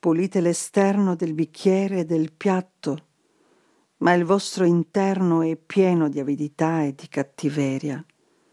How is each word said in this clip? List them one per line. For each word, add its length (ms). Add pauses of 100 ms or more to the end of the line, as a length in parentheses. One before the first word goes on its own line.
pulite 380
l'esterno 720
del 160
bicchiere 680
e 40
del 260
piatto, 760 (960)
ma 120
il 140
vostro 380
interno 760
è 160
pieno 540
di 100
avidità 640
e 120
di 140
cattiveria. 960 (480)